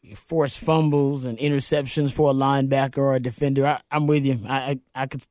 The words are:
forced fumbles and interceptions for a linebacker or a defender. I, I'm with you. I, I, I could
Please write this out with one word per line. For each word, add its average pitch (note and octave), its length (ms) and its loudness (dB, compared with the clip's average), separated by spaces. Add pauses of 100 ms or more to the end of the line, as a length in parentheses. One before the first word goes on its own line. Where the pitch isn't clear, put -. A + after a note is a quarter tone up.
(160)
forced D#3 420 -2
fumbles D3 640 0
and A#2 140 -6
interceptions C#3+ 720 0
for D3 200 2
a - 20 2
linebacker C3+ 640 2
or C#3 180 2
a C3 40 2
defender. C3+ 460 0
I, D3 160 0 (100)
I'm D3+ 160 0
with D3 180 2
you. C3 220 0
I, C3+ 100 -2
I, C3+ 220 -4 (240)
I - 20 -2
could B2+ 260 -12